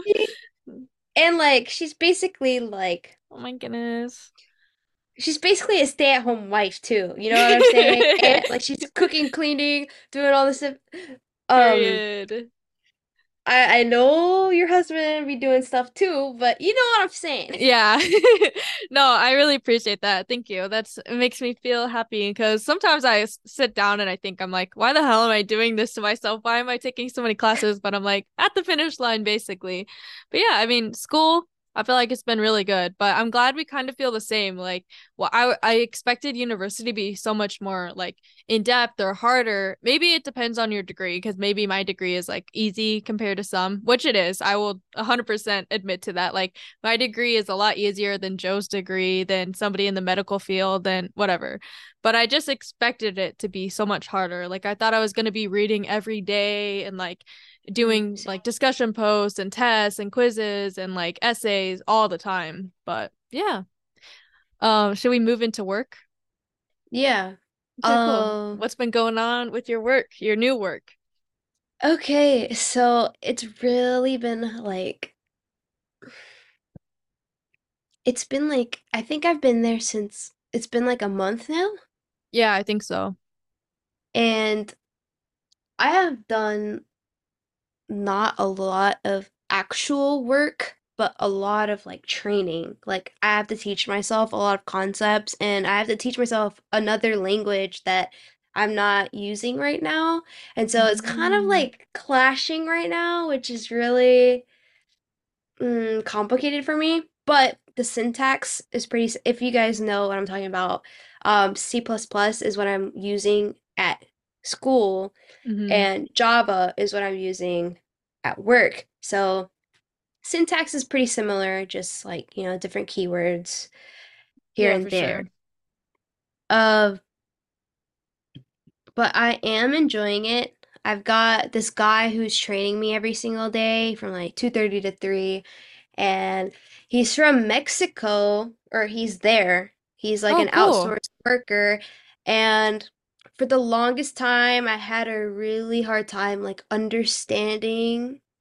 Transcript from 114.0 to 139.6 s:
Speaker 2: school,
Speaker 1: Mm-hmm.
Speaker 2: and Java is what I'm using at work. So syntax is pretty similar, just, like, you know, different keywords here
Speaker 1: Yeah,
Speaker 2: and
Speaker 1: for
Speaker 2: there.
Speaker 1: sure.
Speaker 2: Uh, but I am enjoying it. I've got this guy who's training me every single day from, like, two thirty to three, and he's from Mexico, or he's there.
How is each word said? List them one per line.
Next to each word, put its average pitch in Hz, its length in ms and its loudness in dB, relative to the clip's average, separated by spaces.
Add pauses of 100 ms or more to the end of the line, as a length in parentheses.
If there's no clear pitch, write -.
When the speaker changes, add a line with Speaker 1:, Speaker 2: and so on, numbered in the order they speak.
Speaker 2:
school, 202 720 0 (320)
Speaker 1:
Mm-hmm. 208 260 -2
Speaker 2:
and 196 420 0
Java 220 640 2
is 202 160 -2
what 202 100 -4
I'm 196 120 -6
using 180 640 -6 (460)
at - 180 -6
work. 226 460 2 (140)
So 190 480 -2 (720)
syntax 330 520 -2
is 285 100 -4
pretty 262 220 0
similar, 196 600 -2
just, 185 400 -10
like, 175 300 -12
you 196 80 -6
know, 185 140 -6
different 196 300 -8
keywords 175 800 -4 (840)
here 202 160 2
Speaker 1:
Yeah, - 20 4
Speaker 2:
and 190 120 0
Speaker 1:
for 196 60 -10
Speaker 2:
there. 180 340 -2
Speaker 1:
sure. - 60 -18 (1200)
Speaker 2:
Uh, 214 460 4 (2000)
but 233 200 0
I 233 280 2
am 220 320 0
enjoying 214 520 0
it. 233 300 -2 (280)
I've 214 200 -2
got 226 480 2
this 226 180 -2
guy 220 400 2
who's 220 280 -2
training 202 420 -2
me 214 140 -2
every 220 200 -4
single 226 360 -6
day 226 440 0
from, 208 180 -10
like, 180 240 -8
two 247 140 -2
thirty 208 300 0
to 196 100 -4
three, 190 540 -4 (500)
and 190 580 -2 (360)
he's 240 260 2
from 285 340 4
Mexico, 214 1040 0 (200)
or 220 140 0
he's 214 340 -6
there. 196 520 2 (240)